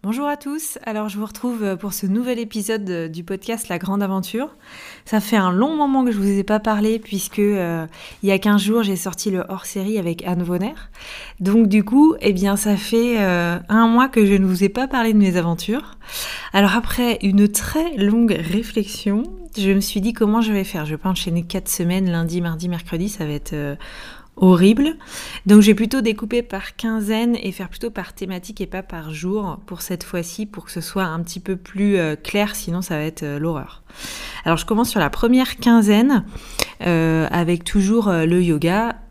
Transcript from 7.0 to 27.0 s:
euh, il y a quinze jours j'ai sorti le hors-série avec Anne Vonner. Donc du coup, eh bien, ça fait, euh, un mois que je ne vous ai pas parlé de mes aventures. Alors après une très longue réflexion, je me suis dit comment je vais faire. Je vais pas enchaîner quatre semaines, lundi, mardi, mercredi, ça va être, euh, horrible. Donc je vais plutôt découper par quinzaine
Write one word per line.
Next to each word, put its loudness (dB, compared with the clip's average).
euh, 0
il 2
y 4
a 2
quinze 4
jours 2
j'ai -2
sorti -6
le -2
hors-série -6
avec -4
Anne -2
Vonner. -4
Donc 4
du 4
coup, 6
eh 2
bien, 0
ça 2
fait, 0
euh, 0
un 6
mois 4
que 4
je 6
ne 4
vous 2
ai 4
pas -2
parlé 0
de 6
mes 4
aventures. -4
Alors 4
après 0
une 6
très -2
longue 2
réflexion, -2
je 0
me 4
suis -4
dit -2
comment 2
je 0
vais 0
faire. -6
Je -6
vais -6
pas -4
enchaîner -2
quatre -8
semaines, 0
lundi, -2
mardi, -4
mercredi, -4
ça -8
va -4
être, -8
euh, -6
horrible. 6
Donc 10
je 8
vais 6
plutôt 0
découper -2
par -10
quinzaine -2